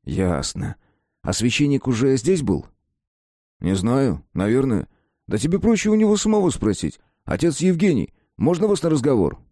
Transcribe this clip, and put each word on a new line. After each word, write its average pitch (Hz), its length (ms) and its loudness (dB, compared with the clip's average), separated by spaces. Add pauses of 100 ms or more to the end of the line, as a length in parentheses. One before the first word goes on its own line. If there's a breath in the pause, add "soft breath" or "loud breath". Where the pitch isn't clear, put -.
«Ясно. 90 720 -2 (480)
А - 100 -2
священник 131 540 0
уже 131 300 2
здесь 151 260 0
был?» 95 240 -2 (920)
«Не 95 160 -2
знаю, 113 480 -2 (120)
наверное. 113 520 0 (400)
Да 110 120 -4
тебе 160 180 -2
проще 214 320 0
у 214 60 4
него 214 220 2
самого 202 340 0
спросить. 98 480 -4 (260)
Отец - 360 -2
Евгений, 180 520 2 (240)
можно 170 300 0
вас 202 160 0
на 170 60 0
разговор?» 127 500 2 (120)